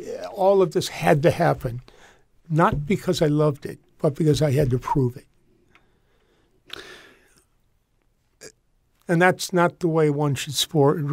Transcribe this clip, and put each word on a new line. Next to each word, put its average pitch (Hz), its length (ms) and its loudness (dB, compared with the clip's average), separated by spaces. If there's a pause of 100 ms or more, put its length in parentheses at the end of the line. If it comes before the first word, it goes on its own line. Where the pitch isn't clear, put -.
(320)
all 196 300 4
of 175 100 2
this - 160 -2
had 160 360 0
to 156 80 4
happen, 131 500 -2 (680)
not 160 360 0
because 180 360 -2
I 160 60 4
loved 151 380 0
it, - 140 -12 (200)
but 151 160 0
because 151 260 2
I 151 100 2
had 135 180 2
to 123 100 0
prove 127 380 -2
it. - 80 -20 (3750)
And 170 140 2
that's 180 320 0
not 175 260 0
the 180 80 -2
way 160 220 2
one 143 240 0
should 131 220 -8
sport, 151 440 2 (140)